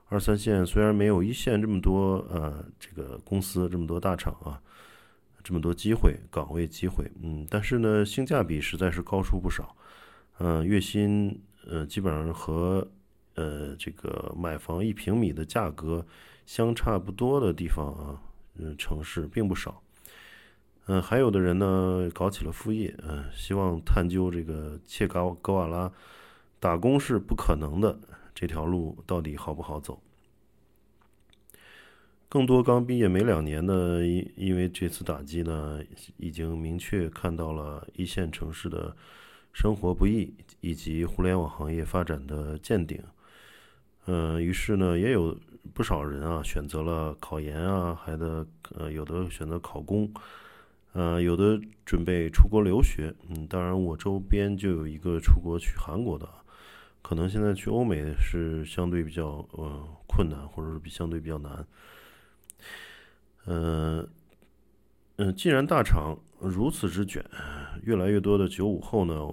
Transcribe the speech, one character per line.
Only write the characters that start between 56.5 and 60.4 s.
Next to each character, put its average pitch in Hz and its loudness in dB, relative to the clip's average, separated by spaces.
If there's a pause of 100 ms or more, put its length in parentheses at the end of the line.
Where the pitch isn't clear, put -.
可 - -4
能 85 0
现 107 0
在 104 4
去 95 -4
欧 113 2
美 76 0
是 80 0
相 87 -2
对 87 0
比 78 -8
较， 78 -6
呃， 76 -10 (180)
困 95 4
难， 71 -8